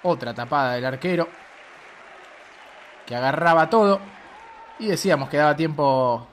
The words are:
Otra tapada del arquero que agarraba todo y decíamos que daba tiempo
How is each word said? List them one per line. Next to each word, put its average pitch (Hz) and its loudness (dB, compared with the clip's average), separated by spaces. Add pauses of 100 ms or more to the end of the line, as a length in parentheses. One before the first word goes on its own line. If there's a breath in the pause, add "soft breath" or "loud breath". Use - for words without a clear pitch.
Otra 135 -4
tapada 123 -2
del 123 -6
arquero 165 -4 (1800)
que - -10
agarraba 160 2
todo 202 4 (800)
y 214 -6
decíamos 160 0
que 143 -2
daba 151 4
tiempo 135 0